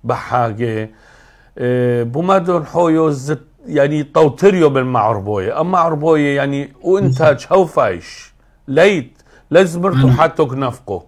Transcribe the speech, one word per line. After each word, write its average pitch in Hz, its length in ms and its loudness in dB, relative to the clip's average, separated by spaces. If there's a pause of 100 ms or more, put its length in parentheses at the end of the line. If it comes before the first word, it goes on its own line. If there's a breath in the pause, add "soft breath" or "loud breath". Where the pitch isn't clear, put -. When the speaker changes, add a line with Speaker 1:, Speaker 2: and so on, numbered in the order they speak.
Speaker 1:
بحاجة. 113 840 -4 (680 soft breath)
آه، 123 440 -2
بومادون 175 640 -2
حويو 160 440 0
زت، 143 320 -6 (240)
يعني، 147 360 0
طوتريو 160 680 2
بالمعربوية. 110 920 -2
أما 180 180 0
عربوية، 156 580 0
يعني، 139 360 -4 (100)
وإنتاج، 156 680 2
هاو 180 160 4
فايش. 104 680 -6 (340)
ليت، 156 540 0 (280 soft breath)
لازمرتو 165 560 2
Speaker 2:
مم. 123 60 4
Speaker 1:
حتى 156 320 0
كنفقو. 123 640 -6